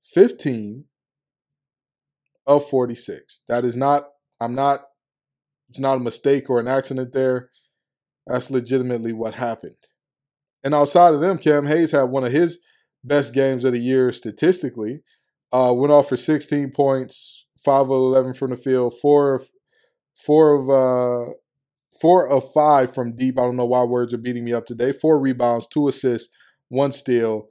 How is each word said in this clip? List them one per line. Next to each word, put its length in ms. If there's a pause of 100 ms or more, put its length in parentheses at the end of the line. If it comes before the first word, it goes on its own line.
(120)
Fifteen 720 (1600)
of 240
forty-six. 760
That 180
is 120
not, 320 (320)
I'm 160
not, 240 (880)
it's 100
not 200
a 20
mistake 500
or 80
an 80
accident 460
there. 360 (760)
That's 240
legitimately 640
what 220
happened. 420 (880)
And 100
outside 400
of 60
them, 180
Cam 280
Hayes 260
had 120
one 200
of 80
his 260 (460)
best 280
games 320
of 80
the 60
year 340
statistically. 880 (520)
Uh, 240
went 160
off 160
for 80
sixteen 560
points, 720 (180)
five 180
of 80
eleven 440
from 160
the 60
field, 440
four 360
of, 120 (760)
four 280
of, 140
uh, 640 (680)
four 280
of 240
five 400
from 240
deep. 220
I 40
don't 140
know 80
why 200
words 280
are 60
beating 260
me 80
up 140
today. 240
Four 300
rebounds, 480
two 180
assists, 440 (380)
one 240
steal. 580